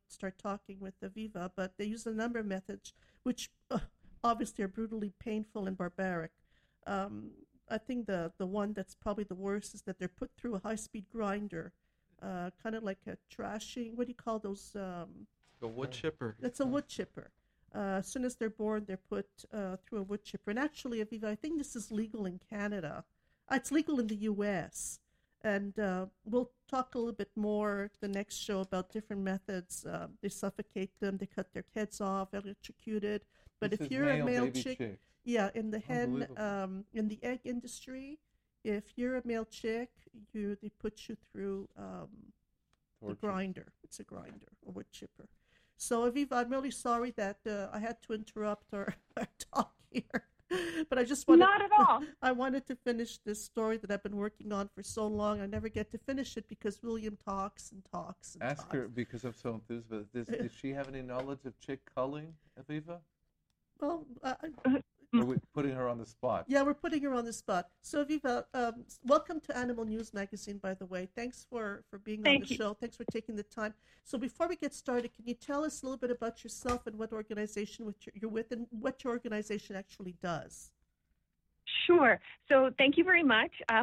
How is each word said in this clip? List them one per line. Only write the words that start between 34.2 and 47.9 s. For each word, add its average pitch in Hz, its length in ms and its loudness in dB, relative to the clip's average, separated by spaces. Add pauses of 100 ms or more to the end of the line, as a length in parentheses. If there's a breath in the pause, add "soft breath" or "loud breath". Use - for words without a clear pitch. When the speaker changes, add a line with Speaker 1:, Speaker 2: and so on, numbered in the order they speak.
Speaker 1:
male 127 200 4
Speaker 3:
baby 131 180 0
Speaker 1:
chick, 254 160 -2
Speaker 3:
chick. 131 200 -4 (240)
Speaker 1:
yeah, 220 300 4
in 220 180 -2
the 214 80 -2
hen, 240 240 0 (100)
Speaker 3:
Unbelievable. 240 280 -2
Speaker 1:
um, 196 520 -4
in 220 160 0
the 214 140 -10
egg 247 200 -4
industry, 262 760 -8 (440)
if 208 340 -4
you're 247 200 0
a 240 100 -4
male 226 180 0
chick, 226 460 -4 (420)
you, 208 220 -2
they 208 140 -10
put - 400 -8
you 220 60 -8 (160)
through, 196 460 -6
um, - 540 -12 (720)
the 214 60 -10
Speaker 3:
Torture. 196 200 -6
Speaker 1:
grinder. 190 460 -4 (100)
It's - 160 -18
a 202 40 -12
grinder, - 440 -16 (180)
a 196 60 -14
wood - 200 -10
chipper. - 360 -18 (500)
So, 240 320 2
Aviva, 269 280 0
I'm 240 120 2
really 262 220 0
sorry 240 400 0
that, 202 340 -4
uh, 202 260 -4
I 208 80 -4
had 226 240 -4